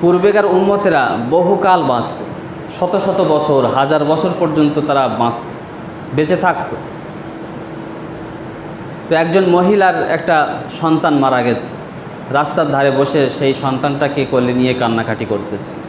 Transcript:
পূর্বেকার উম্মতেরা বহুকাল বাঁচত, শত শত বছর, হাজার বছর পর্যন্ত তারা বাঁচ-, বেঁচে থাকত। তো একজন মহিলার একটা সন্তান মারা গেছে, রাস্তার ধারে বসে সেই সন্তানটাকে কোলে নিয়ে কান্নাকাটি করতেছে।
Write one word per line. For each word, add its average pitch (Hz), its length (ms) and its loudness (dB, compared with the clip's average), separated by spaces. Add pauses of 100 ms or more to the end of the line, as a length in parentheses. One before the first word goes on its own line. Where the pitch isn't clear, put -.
পূর্বেকার 196 420 4
উম্মতেরা 185 680 2 (140)
বহুকাল 185 520 4
বাঁচত, 123 300 0 (580)
শত 180 260 -2
শত 185 320 2
বছর, 147 460 2
হাজার 143 300 2
বছর 160 340 0
পর্যন্ত 151 480 2
তারা 139 220 2
বাঁচ-, 117 360 -2 (720)
বেঁচে 151 200 2
থাকত। - 380 0 (2250)
তো 175 60 2
একজন 165 320 2
মহিলার 180 640 4
একটা 156 440 0 (260)
সন্তান 160 380 2
মারা 127 240 2
গেছে, 120 260 -2 (600)
রাস্তার 147 400 0
ধারে 139 200 2
বসে 135 480 2
সেই 135 160 2
সন্তানটাকে 139 760 -2
কোলে 123 220 2
নিয়ে 127 220 2
কান্নাকাটি 113 500 -2
করতেছে। 101 460 -4 (180)